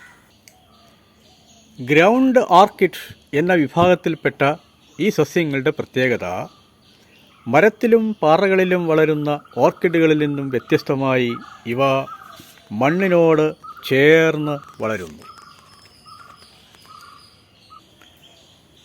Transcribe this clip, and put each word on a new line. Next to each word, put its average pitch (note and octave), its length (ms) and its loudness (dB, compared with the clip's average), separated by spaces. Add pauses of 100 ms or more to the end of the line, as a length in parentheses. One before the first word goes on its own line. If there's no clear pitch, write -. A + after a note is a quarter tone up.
(1800)
ഗ്രൗണ്ട് A3 640 2 (180)
ഓർക്കിഡ് G3 440 2 (380)
എന്ന F3 120 0 (100)
വിഭാഗത്തിൽപ്പെട്ട E3+ 800 -2 (560)
ഈ F3+ 180 -2
സസ്യങ്ങളുടെ D3+ 640 -2
പ്രത്യേകത, A#2+ 480 -4 (1200)
മരത്തിലും A3 580 2 (160)
പാറകളിലും F#3 680 2
വളരുന്ന D#3 400 0 (340)
ഓർക്കിഡുകളിൽ E3 600 2
നിന്നും C#3+ 300 -6
വ്യത്യസ്തമായി C3 760 -2 (420)
ഇവ B2+ 100 -4 (1000)
മണ്ണിനോട് E3 680 2 (420)
ചേർന്ന് D3+ 680 2 (260)
വളരുന്നു. F#2 420 -8 (3500)